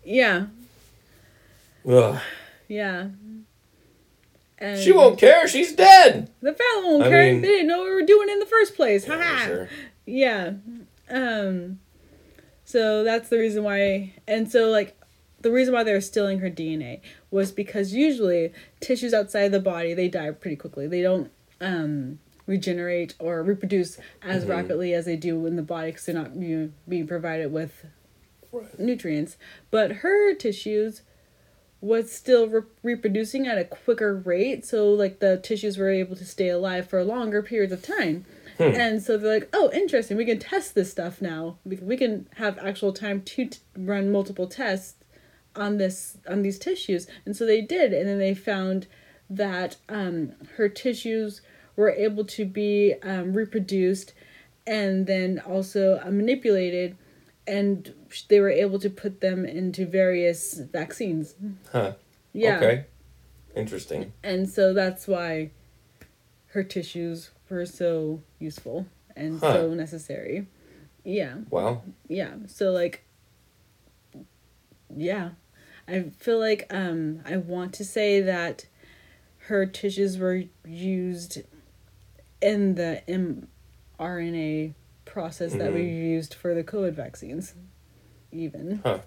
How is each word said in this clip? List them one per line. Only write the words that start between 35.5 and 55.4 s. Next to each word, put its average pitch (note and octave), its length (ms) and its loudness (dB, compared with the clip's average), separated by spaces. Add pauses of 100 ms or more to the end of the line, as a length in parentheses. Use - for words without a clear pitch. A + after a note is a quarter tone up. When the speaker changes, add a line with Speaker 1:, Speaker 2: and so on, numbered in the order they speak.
Speaker 1:
were G3 100 0
able F#3 260 -2
to F3+ 100 -16
stay F#3 240 -4
alive F3+ 380 -2
for F#3 160 0
longer G#3+ 380 -2
periods G#3 320 -2
of F3+ 80 -10
time. F#3+ 440 -4 (320)
Speaker 2:
Hmm. E3+ 60 2 (200)
Speaker 1:
And A3 180 0
so G#3+ 160 0
they're G#3+ 220 0
like, G#3 140 -10
"Oh, F4 200 4
interesting, C4+ 440 0
we A3+ 80 -2
can A3+ 120 0
test - 380 -6
this F#3+ 160 0
stuff F3+ 300 -8
now. E3 440 -8
We, F#3+ 120 -8
we F#3+ 200 -6
can A3+ 380 -2
have G#3 240 -4
actual G3 340 -4
time G3+ 300 -6
to - 240 -6
t-, - 120 -16 (160)
run G3 360 -2
multiple G3 340 -2
tests G3 500 -6 (600)
on G#3 220 -4
this, F#3+ 400 -6 (100)
on G3 160 -2
these G3 160 -4
tissues." G3 480 -4 (180)
And G3+ 100 -8
so A3+ 120 -4
they A3 140 4
did, C4 320 2
and F3+ 140 -2
then G3+ 120 -2
they G3 160 0
found F#3+ 500 -4 (440)
that, F#3+ 480 -4 (120)
um, F3+ 440 -6 (240)
her G#3+ 120 2
tissues A3 720 -6 (360)
were G#3 120 6
able G#3 360 -2
to G#3 200 -8
be, G#3 560 2
um, F#3+ 320 -6
reproduced G3 800 -2 (540)
and G3 400 -2
then F#3 320 -2
also, F#3+ 640 0